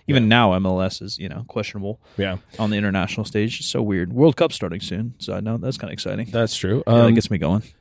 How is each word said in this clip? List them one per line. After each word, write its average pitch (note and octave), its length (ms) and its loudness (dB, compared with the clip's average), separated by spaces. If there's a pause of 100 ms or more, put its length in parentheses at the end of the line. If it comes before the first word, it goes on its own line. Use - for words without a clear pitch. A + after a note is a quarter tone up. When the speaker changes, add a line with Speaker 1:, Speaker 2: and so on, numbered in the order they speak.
Speaker 1:
Even C3 180 4
Speaker 2:
Yeah. G#2+ 40 4
Speaker 1:
now, A2+ 240 6
M F#2+ 140 2
L F#2 160 0
S F#2+ 180 -4
is, G2+ 180 -12
you F#2 120 -10
know, - 180 -12
questionable G#2 500 -8 (200)
Speaker 2:
Yeah. F#2+ 200 -4 (200)
Speaker 1:
on A2 100 0
the G#2 80 -2
international G2+ 480 -2
stage. A2 360 -4
It's - 80 -8
so - 120 -2
weird. F#2+ 320 -2
World C#3 240 4
Cup E3 160 0
starting F#2 280 -8
soon, A2+ 380 -6
so - 140 -10
I F#2+ 80 -4
know A2 160 -4
that's B2+ 220 -6
kinda - 160 -10
exciting. G2+ 360 -6
Speaker 2:
That's A2+ 260 0
true. G#2+ 300 0
Speaker 1:
Yeah, A2+ 80 4
that A#2 120 8
Speaker 2:
Um, A#2 80 6
Speaker 1:
gets A2+ 160 2
me G2+ 80 0
going. F2 240 0 (180)